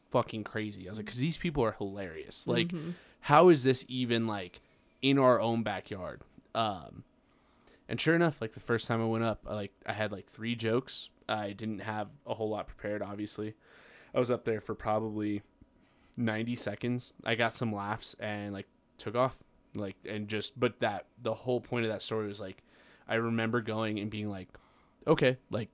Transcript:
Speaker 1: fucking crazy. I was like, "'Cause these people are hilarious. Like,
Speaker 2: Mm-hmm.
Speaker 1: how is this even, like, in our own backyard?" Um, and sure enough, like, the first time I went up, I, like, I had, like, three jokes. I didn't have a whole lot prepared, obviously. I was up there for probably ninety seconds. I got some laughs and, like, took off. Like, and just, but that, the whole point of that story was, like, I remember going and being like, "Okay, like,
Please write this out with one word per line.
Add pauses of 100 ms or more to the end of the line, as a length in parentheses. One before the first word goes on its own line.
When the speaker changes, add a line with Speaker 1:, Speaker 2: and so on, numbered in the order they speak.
(120)
Speaker 1:
fucking
crazy.
I
was
like,
"'Cause
these
people
are
hilarious.
Like,
Speaker 2:
Mm-hmm. (280)
Speaker 1:
how
is
this
even,
like, (400)
in
our
own
backyard?" (320)
Um, (840)
and
sure
enough,
like,
the
first
time
I
went
up,
I,
like, (120)
I
had,
like,
three
jokes. (180)
I
didn't
have (180)
a
whole
lot
prepared,
obviously. (580)
I
was
up
there
for
probably (760)
ninety
seconds. (140)
I
got
some
laughs
and,
like, (300)
took
off. (380)
Like, (100)
and
just,
but
that, (140)
the
whole
point
of
that
story
was,
like, (460)
I
remember
going
and
being
like, (580)
"Okay, (140)
like,